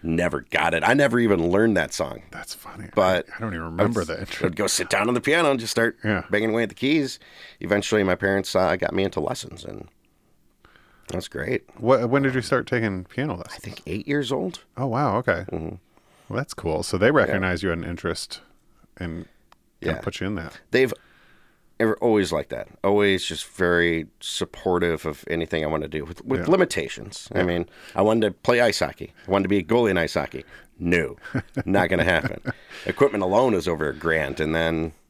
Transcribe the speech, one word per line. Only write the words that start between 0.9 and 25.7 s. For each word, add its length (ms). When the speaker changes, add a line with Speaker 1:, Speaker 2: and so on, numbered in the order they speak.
Speaker 1:
never 260
even 300
learned 260
that 180
song. 280
Speaker 2:
That's 220
funny. 400
Speaker 1:
But 360
Speaker 2:
I, 60
I 40
don't 140
even 120
remember 340
Speaker 1:
I'd, 80
Speaker 2:
the 120
intro. 280
Speaker 1:
I'd 80
go 100
sit 240
down 180
on 60
the 60
piano 300
and 100
just 100
start 340
Speaker 2:
Yeah. 260
Speaker 1:
banging 200
away 140
at 60
the 40
keys. 440
Eventually, 420
my 140
parents, 400
uh, 200
got 180
me 100
into 160
lessons, 440
and 220
that's 200
great. 360
Speaker 2:
What, 320
when 120
did 120
you 80
start 240
taking 380
piano 320
lessons? 180
Speaker 1:
I 40
think 280
eight 220
years 240
old. 280
Speaker 2:
Oh, 100
wow. 320
Okay. 340
Speaker 1:
Mm-hmm. 240
Speaker 2:
Well, 80
that's 180
cool. 280
So 140
they 140
recognize 520
Speaker 1:
Yeah. 60
Speaker 2:
you 20
had 100
an 100
interest 500
and 300
kinda 160
Speaker 1:
Yeah. 40
Speaker 2:
put 200
you 60
in 100
that. 220
Speaker 1:
They've 220
ever, 180
always 340
like 180
that. 180
Always 400
just 220
very 600
supportive 840
of 240
anything 360
I 20
wanna 220